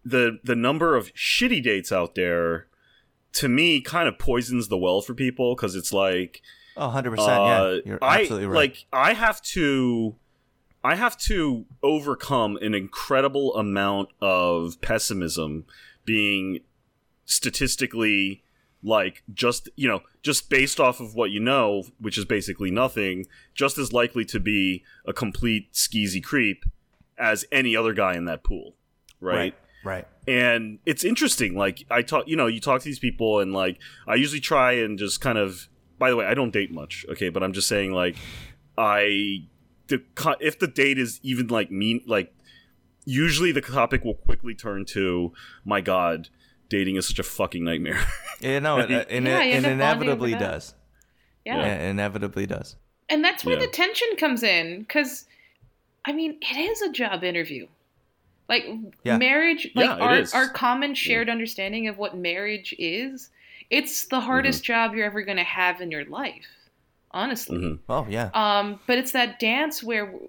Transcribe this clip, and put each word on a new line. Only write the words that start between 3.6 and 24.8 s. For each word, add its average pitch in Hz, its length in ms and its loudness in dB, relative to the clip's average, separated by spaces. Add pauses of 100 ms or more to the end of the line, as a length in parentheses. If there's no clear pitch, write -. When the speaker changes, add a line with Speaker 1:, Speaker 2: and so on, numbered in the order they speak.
Speaker 1:
kind 160 300 -2
of - 100 -6
poisons 120 480 0
the 101 100 0
well 90 240 2
for 123 120 -10
people, 123 420 0
'cause 95 200 -4
it's 92 180 -4
like, 95 480 0 (360)
Speaker 2:
Oh, 147 120 -4
hundred 123 220 -2
percent, 107 160 2 (160)
yeah. 98 180 6
Speaker 1:
uh, 92 240 2
Speaker 2:
You're 101 160 -6
Speaker 1:
I, 156 200 4
Speaker 2:
absolutely 202 260 -2
right. 185 80 0
Speaker 1:
like, 143 380 2
I 139 200 4
have 220 280 0
to, 123 720 0 (680)
I 151 120 2
have 226 240 -2
to 147 460 0 (180)
overcome 139 800 0
an 110 120 0
incredible 135 840 0
amount 98 520 0 (120)
of 87 600 2
pessimism 82 840 -2 (400)
being 101 560 0 (640)
statistically, 110 1160 0 (380)
like, 101 420 0 (100)
just, 120 420 -2
you 135 120 0
know, 101 140 0 (220)
just - 260 -2
based 135 300 2
off 127 200 4
of 110 160 -12
what 110 160 2
you 104 80 -2
know, 110 440 2 (160)
which 110 180 -4
is 101 80 -2
basically 98 460 -2
nothing, 98 560 -2 (260)
just 139 240 0
as 123 160 -4
likely 120 320 2
to 107 140 -4
be 95 440 0 (220)